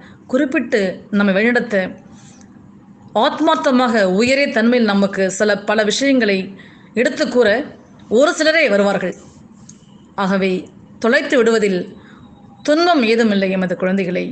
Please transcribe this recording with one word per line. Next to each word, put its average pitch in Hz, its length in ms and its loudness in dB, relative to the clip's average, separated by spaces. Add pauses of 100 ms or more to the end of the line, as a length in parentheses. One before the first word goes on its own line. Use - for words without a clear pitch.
(260)
குறிப்பிட்டு 269 540 -2 (300)
நம்மை 202 240 0
வழிநடத்த 226 420 0 (1400)
ஆத்மார்த்தமாக 277 880 0 (100)
உயரே 254 360 2
தன்மையில் 233 420 2
நமக்கு 196 400 0
சில 208 300 0
பல 214 240 0
விஷயங்களை 220 540 0 (560)
எடுத்து 285 320 -2
கூற 240 220 2 (600)
ஒரு 285 240 2
சிலரே 311 360 2
வருவார்கள். 196 460 0 (1000)
ஆகவே 190 380 0 (460)
தொலைத்து 294 380 0
விடுவதில் 214 440 2 (840)
துன்பம் 320 380 2
ஏதுமில்லை 214 480 2
எமது 185 260 -2
குழந்தைகளை. 185 560 -2